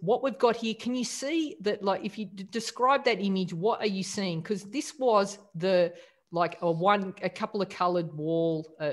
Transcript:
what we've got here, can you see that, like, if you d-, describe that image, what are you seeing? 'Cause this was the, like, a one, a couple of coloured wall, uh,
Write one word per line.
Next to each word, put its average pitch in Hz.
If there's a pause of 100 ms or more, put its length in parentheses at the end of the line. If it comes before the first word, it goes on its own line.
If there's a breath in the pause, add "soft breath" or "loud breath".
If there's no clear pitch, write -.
what 208
we've 262
got 226
here, 226
can 240
you 247
see 302
that, 208
like, 196
if 208
you 214
d-, 190
describe 254
that 226
image, 190
what 185
are -
you 190
seeing? 180
'Cause 185
this 277
was 208 (160)
the, 175 (380 loud breath)
like, 170
a 175
one, 190
a 185
couple 214
of 185
coloured 175
wall, 160
uh, 151